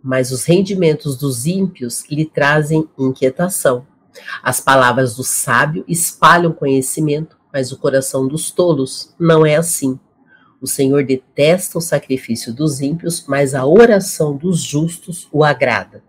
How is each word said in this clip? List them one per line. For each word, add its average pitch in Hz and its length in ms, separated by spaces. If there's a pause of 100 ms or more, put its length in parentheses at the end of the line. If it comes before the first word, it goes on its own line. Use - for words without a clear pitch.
mas 131 280
os 127 120
rendimentos 170 720
dos 131 300
ímpios 180 640
lhe 151 140
trazem 151 720
inquietação. 131 920 (560)
As 127 160
palavras 127 560
do 127 80
sábio 147 640
espalham 170 640
conhecimento, 147 880 (120)
mas 131 200
o 131 80
coração 135 480
dos - 240
tolos 156 680
não 160 240
é 151 120
assim. 139 440 (600)
O 131 60
Senhor 139 360
detesta 147 760
o - 20
sacrifício 127 720
dos 139 280
ímpios, 165 460
mas 139 280
a 131 100
oração 190 720
dos 160 240
justos 165 680
o 147 120
agrada. 127 640